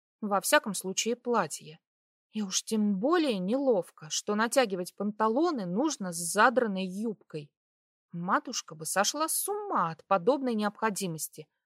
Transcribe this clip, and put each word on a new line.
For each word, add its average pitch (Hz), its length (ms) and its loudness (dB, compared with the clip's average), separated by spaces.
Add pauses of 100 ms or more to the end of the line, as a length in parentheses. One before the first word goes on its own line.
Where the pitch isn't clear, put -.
(200)
во 202 200 0
всяком 247 340 4
случае 208 420 -2
платье. 165 640 -2 (520)
И 214 100 -4
уж 190 200 -2
тем 208 360 0
более 285 400 2
неловко, 202 680 0
что - 280 -2
натягивать 214 580 0
панталоны 220 720 0
нужно 202 460 -2
с 165 40 -8
задранной 202 680 2
юбкой. 185 640 -8 (600)
Матушка 202 640 -2
бы 156 100 -10
сошла 294 420 0
с - 200 -2
ума 381 420 0
от - 160 -12
подобной 240 480 2
необходимости, 196 960 -4 (180)